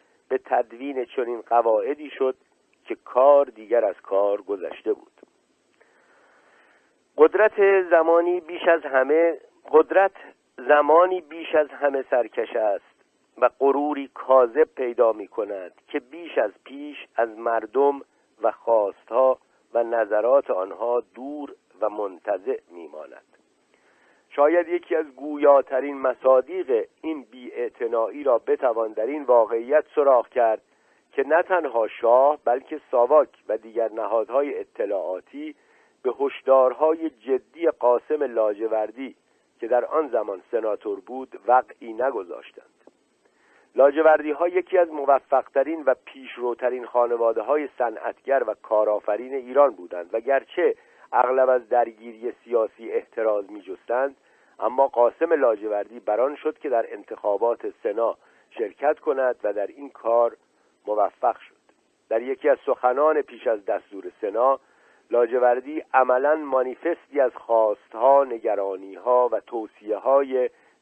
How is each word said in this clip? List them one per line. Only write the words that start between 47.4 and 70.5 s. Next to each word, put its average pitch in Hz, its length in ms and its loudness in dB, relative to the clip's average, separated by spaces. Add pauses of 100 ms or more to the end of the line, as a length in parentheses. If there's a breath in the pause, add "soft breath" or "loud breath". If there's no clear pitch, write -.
صنعتگر 120 680 -4
و 107 160 -4
کارآفرین 107 720 -2
ایران 131 360 2
بودند 87 440 -10
و 113 60 -4
گرچه 135 540 -2 (380 soft breath)
اغلب 127 360 2
از 123 200 0
درگیری 117 640 -4 (120)
سیاسی 113 480 -4
احتراز 107 580 -4
می‌جستند، 107 640 -6 (420 soft breath)
اما 127 280 0
قاسم 127 460 0
لاجوردی 107 680 -2
بران 123 360 -2
شد 151 220 -8
که 151 100 -10
در 117 240 -2
انتخابات 104 920 -4
سنا 110 340 -2 (340 soft breath)
شرکت 135 480 -4
کند 131 460 -2
و 104 80 -2
در 101 140 -6
این 139 240 -18
کار 117 460 0 (500)
موفق 104 520 -2
شد. - 160 -20 (540)
در 117 140 -2
یکی 135 260 -4
از 131 180 4
سخنان 139 560 0
پیش - 240 -16
از 107 180 -2
دستور 98 400 -8 (160)
سنا، 120 400 0 (500 soft breath)
لاجوردی 123 720 0 (100)
عملاً 131 420 2
مانیفستی 135 840 -4
از 127 140 2
خواستها، 113 920 2
نگرانی‌ها 104 1080 -2
و 104 80 -2
توصیه‌های 123 1120 -2 (320 soft breath)